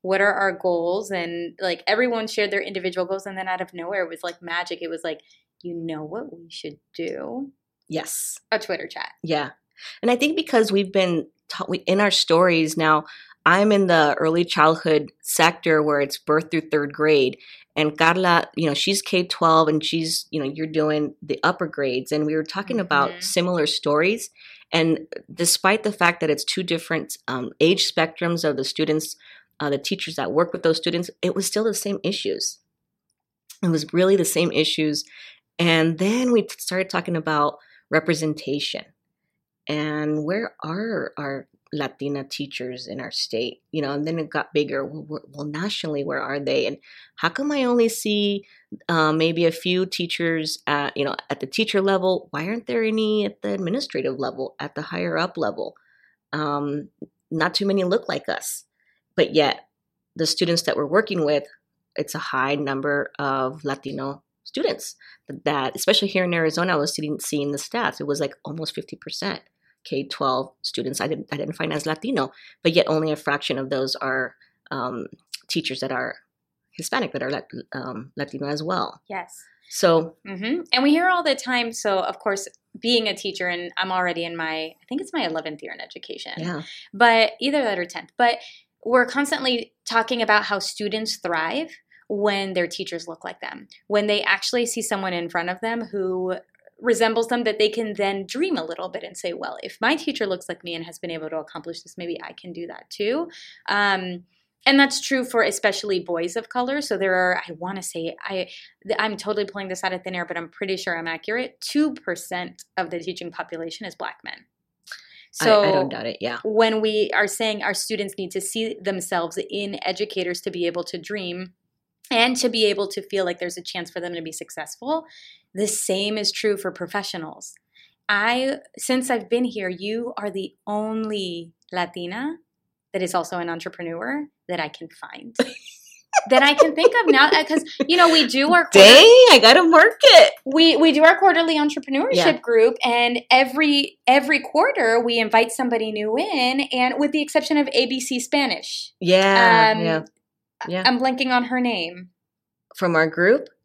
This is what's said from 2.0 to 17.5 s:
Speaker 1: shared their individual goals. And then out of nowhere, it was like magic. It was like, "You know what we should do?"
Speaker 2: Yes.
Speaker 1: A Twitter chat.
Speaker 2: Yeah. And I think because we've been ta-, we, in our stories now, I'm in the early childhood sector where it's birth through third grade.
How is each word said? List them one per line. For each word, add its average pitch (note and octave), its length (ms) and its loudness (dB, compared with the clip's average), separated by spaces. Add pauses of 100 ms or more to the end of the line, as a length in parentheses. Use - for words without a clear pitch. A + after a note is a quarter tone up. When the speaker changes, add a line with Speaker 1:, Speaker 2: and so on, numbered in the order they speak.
Speaker 1:
shared G#3 240 -2
their G3+ 120 -2
individual F#3 440 -4
goals. F#3+ 200 -6
And F#3+ 100 -10
then F#3+ 100 -8
out F#3 140 -4
of F#3 140 -10
nowhere, F3+ 280 -4
it E3 60 -4
was E3 160 -14
like E3+ 180 -8
magic. F3 400 -6
It E3+ 60 -8
was E3 160 -10
like, D#3 160 -6 (400)
"You F3 140 -10
know E3 280 -8
what E3 300 -12
we E3+ 160 -20
should D3 300 -16 (180)
do?" A#3 560 -8 (360)
Speaker 2:
Yes. - 500 -8 (120)
Speaker 1:
A - 80 -2
Twitter - 300 -8
chat. - 220 -12 (120)
Speaker 2:
Yeah. D3+ 280 -2 (500)
And A#3 100 0
I B3 60 4
think D4 180 0
because A3 380 2
we've G3 180 2
been F3+ 380 0 (200)
ta-, - 200 -10
we, F3+ 120 -2
in G3 200 2
our G#3 100 4
stories E3 680 4
now, D#3 280 4 (400)
I'm G3 260 6
in G3 180 4
the D#3 300 6
early E3 260 2
childhood D#3+ 760 4
sector D#3+ 600 2
where D3 180 0
it's C#3 180 -2
birth D#3 320 0
through D#3+ 200 -2
third C#3+ 220 0
grade. D3 460 2 (380)